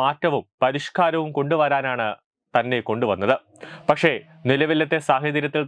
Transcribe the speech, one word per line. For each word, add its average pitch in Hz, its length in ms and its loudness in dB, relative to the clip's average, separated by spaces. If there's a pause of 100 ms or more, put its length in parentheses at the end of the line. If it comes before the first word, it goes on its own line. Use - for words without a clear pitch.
മാറ്റവും 143 440 0 (160)
പരിഷ്കാരവും 156 680 0
കൊണ്ടുവരാനാണ് 139 760 0 (460)
തന്നെ 123 340 0
കൊണ്ടുവന്നത്. 110 480 0 (540)
പക്ഷേ 151 220 4 (380)
നിലവിലത്തെ 156 480 2 (120)
സാഹചര്യത്തിൽ 147 580 0